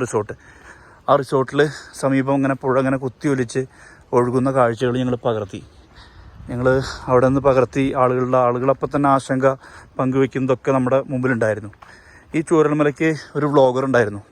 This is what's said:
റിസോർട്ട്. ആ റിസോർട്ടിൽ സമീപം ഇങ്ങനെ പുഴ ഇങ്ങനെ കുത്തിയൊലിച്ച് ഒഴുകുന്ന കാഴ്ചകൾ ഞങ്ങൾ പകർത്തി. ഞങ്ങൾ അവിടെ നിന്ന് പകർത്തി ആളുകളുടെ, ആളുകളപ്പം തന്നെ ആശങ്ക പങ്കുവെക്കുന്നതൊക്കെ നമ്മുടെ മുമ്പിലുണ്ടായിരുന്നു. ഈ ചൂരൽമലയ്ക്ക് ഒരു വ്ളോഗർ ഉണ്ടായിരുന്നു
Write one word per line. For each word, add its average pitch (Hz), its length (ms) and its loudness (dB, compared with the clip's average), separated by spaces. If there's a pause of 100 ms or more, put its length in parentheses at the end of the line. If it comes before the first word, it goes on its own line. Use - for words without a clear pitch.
റിസോർട്ട്. 107 280 -4 (760)
ആ 135 120 4
റിസോർട്ടിൽ 135 380 -2 (420)
സമീപം 135 380 0
ഇങ്ങനെ 135 220 -2
പുഴ 131 220 -2
ഇങ്ങനെ 135 140 -2
കുത്തിയൊലിച്ച് 131 640 -4 (520)
ഒഴുകുന്ന 123 440 2
കാഴ്ചകൾ 120 440 0
ഞങ്ങൾ 123 140 -2 (100)
പകർത്തി. 107 360 -4 (880)
ഞങ്ങൾ 123 180 -2 (420)
അവിടെ 127 180 4
നിന്ന് 135 200 2
പകർത്തി 135 540 2
ആളുകളുടെ, 127 440 2
ആളുകളപ്പം 131 500 0
തന്നെ 143 200 2
ആശങ്ക 135 300 -2 (520)
പങ്കുവെക്കുന്നതൊക്കെ 131 800 0
നമ്മുടെ 127 220 2 (120)
മുമ്പിലുണ്ടായിരുന്നു. 110 600 -2 (640)
ഈ 165 120 2
ചൂരൽമലയ്ക്ക് 151 600 2 (280)
ഒരു 143 160 0
വ്ളോഗർ 131 360 4
ഉണ്ടായിരുന്നു 104 320 0 (100)